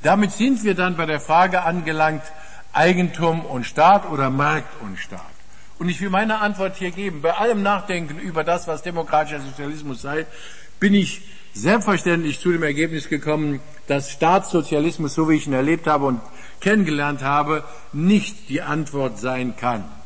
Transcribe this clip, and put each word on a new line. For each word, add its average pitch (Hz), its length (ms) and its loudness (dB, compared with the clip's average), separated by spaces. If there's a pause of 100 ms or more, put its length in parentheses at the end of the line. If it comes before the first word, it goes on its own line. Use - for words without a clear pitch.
Damit 196 300 4
sind 233 320 2
wir 196 100 2
dann 180 240 0
bei 165 80 0
der 151 120 0
Frage 180 440 4
angelangt, 156 580 0 (540)
Eigentum 165 640 4
und 127 240 -6
Staat 190 460 6
oder 139 180 2
Markt 143 540 0
und 98 160 -8
Staat. - 240 -10 (560)
Und 175 100 -2
ich 175 140 -2
will 196 80 -2
meine 214 320 2
Antwort 190 340 -2
hier 180 140 -4
geben. 175 320 -6
Bei 165 100 4
allem 208 300 2
Nachdenken 180 560 -2
über 160 260 -2
das, 170 240 0
was 156 140 -4
demokratischer 156 580 0
Sozialismus 143 600 -8
sei, 151 240 -4 (520)
bin 202 140 6
ich 196 300 2 (320)
selbstverständlich 170 840 2
zu 180 120 2
dem 160 120 0
Ergebnis 151 440 -2
gekommen, 151 520 -2 (260)
dass 139 240 -2
Staatssozialismus, 160 1040 2
so 160 160 2
wie 156 60 6
ich 147 100 -2
ihn 139 80 0
erlebt 156 320 0
habe 147 180 4
und 123 160 0 (400)
kennengelernt 147 640 2
habe, 147 420 0 (300)
nicht 185 560 2
die 131 100 -2
Antwort 143 580 -4
sein 127 380 -4
kann. 117 280 -2 (220)